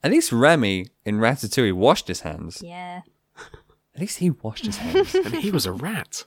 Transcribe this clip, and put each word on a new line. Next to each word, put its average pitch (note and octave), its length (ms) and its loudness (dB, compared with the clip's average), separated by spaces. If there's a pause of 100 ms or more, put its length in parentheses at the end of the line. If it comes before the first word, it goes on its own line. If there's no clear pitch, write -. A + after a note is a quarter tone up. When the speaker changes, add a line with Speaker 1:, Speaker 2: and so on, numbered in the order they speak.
Speaker 1:
At D3 80 2
least C#4+ 220 2
Remy A#2 540 4 (180)
in G#2 140 0
Ratatouille A2+ 560 2
washed A#2+ 340 4
his F2 120 -6
hands. E2 440 -10
Speaker 2:
Yeah. F3+ 380 -14 (920)
Speaker 1:
At C#3+ 60 -12
least G#3 180 -6
he F3+ 120 2
washed - 360 -8
his G3+ 120 -6
hands. C#4 360 0
Speaker 3:
<laughs> F#4 100 2
And D4+ 120 -4
he G#3+ 140 -2
was D3 160 0
a F#2 60 -4
rat. D#3 540 -8